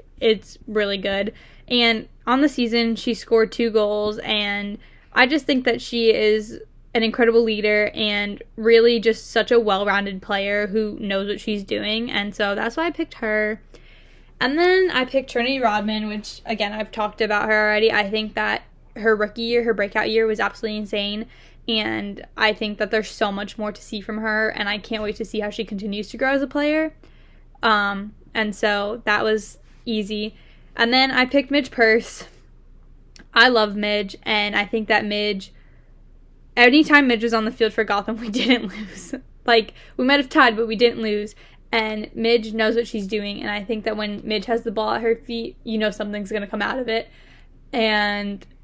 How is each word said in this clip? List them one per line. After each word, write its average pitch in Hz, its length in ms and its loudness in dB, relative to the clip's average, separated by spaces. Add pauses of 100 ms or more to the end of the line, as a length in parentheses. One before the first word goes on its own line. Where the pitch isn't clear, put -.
(220)
it's 220 360 0 (100)
really 208 300 -2
good, 196 360 -4 (340)
and 233 400 0 (180)
on 254 140 2
the 294 80 6
season, 233 480 0
she 233 180 -2
scored 226 380 2
two 233 180 0
goals, 208 500 0
and 202 580 -4 (340)
I 254 160 6
just 285 180 0
think 254 200 0
that 233 160 0
she 226 320 2
is 214 480 0 (340)
an 226 80 2
incredible 226 400 4
leader 208 520 0
and 208 460 -4 (140)
really 226 440 6
just 220 320 -2
such 214 200 2
a 240 80 6
well-rounded 202 640 0
player 202 460 -2
who 208 340 -2
knows 196 260 -2
what 208 140 -6
she's 208 240 -4
doing, 214 440 -4
and 202 240 -4
so 202 220 -2
that's 226 220 -4
why 330 80 0
I 349 60 -2
picked 320 240 -8
her. 214 460 -2 (800)
And 269 180 0
then 359 340 4
I 254 120 0
picked 262 280 -2
Trinity 254 280 0
Rodman, 214 480 0
which, 208 380 -10
again, 208 260 -4
I've 214 200 -8
talked 208 280 -4
about 208 300 0
her 214 180 4
already. 214 240 4
I 208 180 0
think 214 260 -4
that 214 260 -2 (340)
her 220 200 2
rookie 208 260 -2
year, 233 220 0
her 226 100 2
breakout 202 360 -2
year, 220 160 2
was 220 140 0
absolutely 214 380 -4
insane, 208 480 -6 (420)
and 214 580 -4 (120)
I 214 160 4
think 208 240 -6
that 202 140 -2
there's 214 180 0
so 208 240 -2
much 196 240 -8
more 208 160 -6
to - 80 -20
see - 180 -10
from 214 200 -8
her, 220 300 0
and 202 200 -4
I 208 80 -4
can't 214 260 -8
wait 214 140 -6
to 220 80 -6
see 208 160 -6
how 208 80 -4
she 214 160 -6
continues 208 440 -8
to - 80 -14
grow 262 160 0
as 277 80 2
a 277 60 -2
player. 302 460 -2 (680)
Um, 208 520 0 (200)
and 214 220 -2
so 208 500 -2
that 214 180 0
was 214 340 -2 (280)
easy. 214 500 -4 (400)
And 233 180 2
then 262 180 4
I 254 140 2
picked 262 260 0
Midge 277 200 0
Purce. 226 540 2 (1080)
I 233 160 8
love 214 260 2
Midge, 208 480 -2
and 208 320 -2
I 202 100 -2
think 220 240 -4
that 220 160 2
Midge, 208 480 -4 (1000)
anytime 285 520 8
Midge 233 160 2
was 233 100 0
on 220 120 2
the 226 60 -2
field 220 220 0
for 226 100 0
Gotham, 208 340 -2
<laughs> 220 40 -10
we 233 80 -8
didn't 220 400 2
lose. 214 460 -12 (300)
Like, 233 280 4 (240)
we 254 80 0
might 277 140 4
have 269 100 -2
tied, 254 260 6
but 226 120 -2
we 220 80 -2
didn't 233 260 2
lose. 208 340 -4 (360)
And 214 420 -2
Midge 226 400 2
knows 220 220 2
what 233 120 0
she's 202 200 -6
doing, 202 340 -4
and - 80 -6
I 208 140 -6
think 214 220 -4
that 214 120 -2
when 208 260 -6
Midge 214 220 -4
has 233 180 -2
the 226 80 -6
ball 214 200 -2
at 233 100 -2
her 226 140 2
feet, 233 480 -8
you 220 140 -4
know 214 140 0
something's 208 400 -8
gonna 202 160 -4
come 208 140 -6
out 208 160 -2
of 254 100 -6
it. 226 220 -4 (600)
And 208 760 -2 (180)